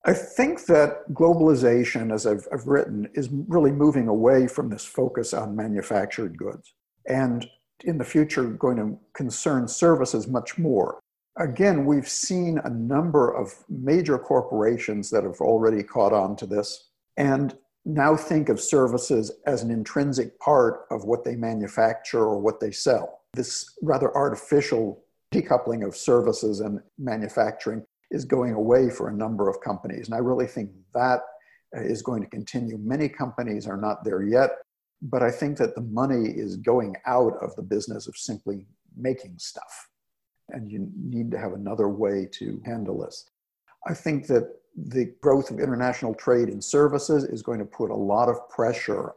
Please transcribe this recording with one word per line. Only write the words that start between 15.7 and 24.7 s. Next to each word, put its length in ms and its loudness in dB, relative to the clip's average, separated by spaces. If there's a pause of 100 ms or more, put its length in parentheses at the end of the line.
caught 300 2
on 240 2
to 100 -10
this 440 -6 (260)
and 400 0 (300)
now 280 4
think 360 0
of 100 0
services 720 2 (140)
as 160 -2
an 80 -2
intrinsic 680 -2
part 520 2
of 140 -6
what 200 -2
they 120 -4
manufacture 840 0
or 180 2
what 220 0
they 100 -4
sell. 500 0 (120)
This 480 -8
rather 340 2
artificial 880 0 (300)